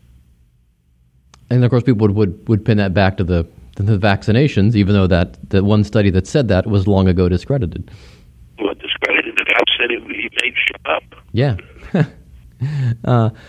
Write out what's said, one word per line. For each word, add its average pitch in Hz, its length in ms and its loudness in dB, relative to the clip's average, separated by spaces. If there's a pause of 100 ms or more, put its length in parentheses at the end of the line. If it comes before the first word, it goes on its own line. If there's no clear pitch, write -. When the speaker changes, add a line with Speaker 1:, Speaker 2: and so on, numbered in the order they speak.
(1500)
Speaker 1:
And 123 140 2
of 117 60 2
course, 120 120 2
people 110 260 4
would, 98 80 0
would, 101 320 -2
would 107 160 0
pin 107 140 2
that 95 160 -2
back 95 240 2
to 95 60 -2
the, 85 220 0 (300)
to 104 60 -4
the 101 160 2
vaccinations, 107 760 2
even 101 200 2
though 95 120 4
that, 87 300 0 (140)
the 95 120 2
one 104 220 2
study 101 260 0
that 90 160 0
said 135 220 0
that 95 180 0
was 101 220 0
long 95 200 4
ago 90 200 2
discredited. 90 640 -4 (680)
Speaker 2:
Well, 98 160 -4
discredited. - 640 -6
The - 80 -2
guy - 160 -2 (180)
said 120 120 -4
it, 117 120 -8
he 107 280 -12 (120)
made 127 140 -6
shit - 300 -6
up. 156 160 -4 (300)
Speaker 1:
Yeah. 120 240 -2 (360)
<laughs> 165 140 0 (960)
Uh, 113 280 0 (180)